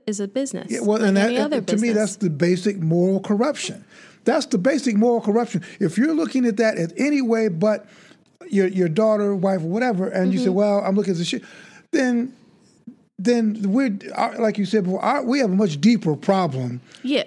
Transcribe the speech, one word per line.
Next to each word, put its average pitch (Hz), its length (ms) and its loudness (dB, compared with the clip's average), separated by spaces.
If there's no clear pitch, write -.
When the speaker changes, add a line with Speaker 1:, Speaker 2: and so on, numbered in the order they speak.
Speaker 1:
is 208 140 -6
a 202 80 -4
business, 262 440 -6
Speaker 2:
Yeah, 240 100 -4
well, 214 180 0
Speaker 1:
like 220 80 2
Speaker 2:
and 196 100 4
that, 214 140 4
Speaker 1:
any 247 80 -2
other 285 220 0
Speaker 2:
to 208 160 -2
me, 226 100 0
Speaker 1:
business. 220 80 2
Speaker 2:
that's 208 220 0
the 185 120 0
basic 180 480 0
moral 175 440 2
corruption. 233 600 -4
That's 277 220 2
the 208 140 0
basic 247 380 0
moral 233 240 4
corruption. 220 420 -2
If 165 180 -2
you're 302 160 2
looking 262 320 0
at 226 120 0
that 220 200 2
as 165 180 -4
any 277 280 0
way 226 240 0
but 196 400 -2
your, 196 180 2
your 180 220 0
daughter, 208 460 2
wife, 190 260 0
or 165 60 -6
whatever, 202 400 -2
and 185 260 0
you 190 60 0
say, 247 60 0
Speaker 1:
Mm-hmm. 185 100 2
Speaker 2:
"Well, 202 300 2
I'm 196 100 0
looking 196 160 0
at 170 60 -2
the 170 80 -2
shit," 233 180 -6
then, 254 420 0
then 220 400 2
we're, 233 260 0
uh, - 260 -2
like 214 180 0
you 202 80 0
said 208 180 0
before, 185 200 -2
our, 269 200 0
we 262 160 0
have 226 120 2
a 185 40 2
much 180 260 2
deeper 180 340 4
problem 131 680 0
Speaker 1:
Yeah. 269 240 0